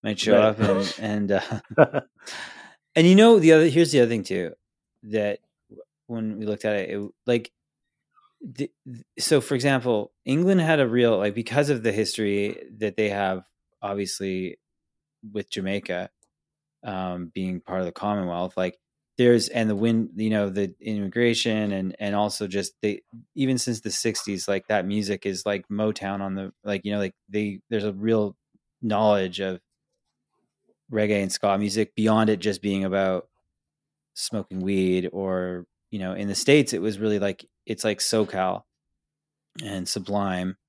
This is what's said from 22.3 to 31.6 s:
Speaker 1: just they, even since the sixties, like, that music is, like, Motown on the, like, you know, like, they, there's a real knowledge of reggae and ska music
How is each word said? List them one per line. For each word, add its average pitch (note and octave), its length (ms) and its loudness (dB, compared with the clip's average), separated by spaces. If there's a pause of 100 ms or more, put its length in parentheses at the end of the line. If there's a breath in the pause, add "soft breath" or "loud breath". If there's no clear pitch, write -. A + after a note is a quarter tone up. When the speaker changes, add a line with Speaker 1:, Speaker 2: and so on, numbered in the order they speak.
Speaker 1:
just F#2+ 340 -4
they, G#2 200 -4 (320)
even C3 240 0
since A#2 220 -4
the G#2+ 100 -6
sixties, - 580 -4
like, G2 200 -2
that G2+ 180 0
music G2+ 380 -4
is, F#2+ 220 -6
like, G2+ 220 -4
Motown G2+ 520 -4
on G2 140 -6
the, F#2+ 180 -8 (120)
like, G2+ 200 -4
you G#2 80 -4
know, G#2 60 -2
like, G2 160 -4 (160)
they, G#2 300 -4 (100)
there's G#2+ 140 -4
a G#2 80 -4
real G#2 440 0 (460)
knowledge G#2 580 0
of F#2+ 200 -6 (1300)
reggae G#2 300 0
and F#2+ 100 -4
ska G2+ 260 0
music G#2 360 -2